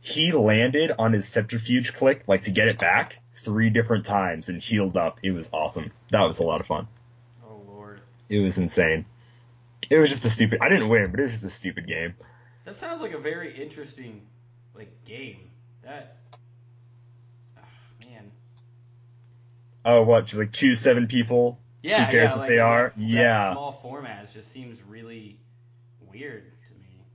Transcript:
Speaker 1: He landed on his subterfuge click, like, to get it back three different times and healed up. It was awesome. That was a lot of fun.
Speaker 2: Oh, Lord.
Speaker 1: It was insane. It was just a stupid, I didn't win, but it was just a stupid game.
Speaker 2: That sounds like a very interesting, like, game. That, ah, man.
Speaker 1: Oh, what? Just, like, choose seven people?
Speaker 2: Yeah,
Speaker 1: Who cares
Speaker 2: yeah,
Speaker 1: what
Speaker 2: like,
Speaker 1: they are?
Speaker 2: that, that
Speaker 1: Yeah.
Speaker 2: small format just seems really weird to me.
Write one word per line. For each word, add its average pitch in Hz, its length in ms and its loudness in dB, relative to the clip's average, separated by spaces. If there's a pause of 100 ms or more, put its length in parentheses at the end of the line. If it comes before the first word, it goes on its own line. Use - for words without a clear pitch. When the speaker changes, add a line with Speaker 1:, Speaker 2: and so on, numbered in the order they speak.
Speaker 1:
He 160 320 -2
landed 131 640 2
on 113 140 2
his 101 160 0
subterfuge 117 640 -2
click, 135 320 2
like, 95 180 2
to 104 60 -4
get 107 180 2
it 110 100 -2
back 90 400 0 (200)
three 110 320 2
different 110 360 0
times 92 420 -2
and 85 140 -8
healed 95 340 -2
up. 85 260 -2
It 95 100 -2
was 82 200 -8
awesome. 78 400 -6 (180)
That 104 120 4
was 82 160 0
a 85 60 0
lot 80 160 -2
of - 60 -8
fun. 82 220 -6 (580)
Speaker 2:
Oh, 107 220 -20
Lord. 104 320 -20 (280)
Speaker 1:
It 104 120 0
was 95 160 0
insane. 85 480 0 (840)
It 156 80 6
was 151 100 6
just 123 160 -4
a 113 60 2
stupid, 110 320 0
I 139 60 2
didn't 165 200 2
win, 104 220 2
but 113 100 -4
it 143 40 0
was 120 80 -4
just 113 120 -10
a 92 60 -8
stupid 87 360 -10
game. 82 280 -8 (500)
Speaker 2:
That 202 120 -18
sounds 339 240 -12
like 175 120 -10
a 151 60 -12
very 147 420 -10
interesting, 127 640 -18 (520)
like, 107 300 -20
game. 107 460 -20 (340)
That, 139 320 -20 (1400)
ah, 113 40 -20 (400)
man. 110 320 -20 (1500)
Speaker 1:
Oh, 117 180 8
what? 113 240 6
Just, 104 140 -8
like, 107 120 -4
choose 127 280 2
seven 120 260 4
people? 120 540 0 (220)
Speaker 2:
Yeah, 202 240 0
Speaker 1:
Who - 60 -2
cares 117 120 6
Speaker 2:
yeah, 113 60 4
Speaker 1:
what - 100 -4
Speaker 2:
like, - 80 -6
Speaker 1:
they 117 100 4
are? 117 300 4
Speaker 2:
that, - 80 -12
that 107 80 -6
Speaker 1:
Yeah. 113 480 2
Speaker 2:
small 139 280 -8
format 123 520 -16
just 107 200 -20
seems 120 300 -20
really 110 560 -20 (720)
weird 120 300 -18 (240)
to - 80 -20
me. - 300 -20 (100)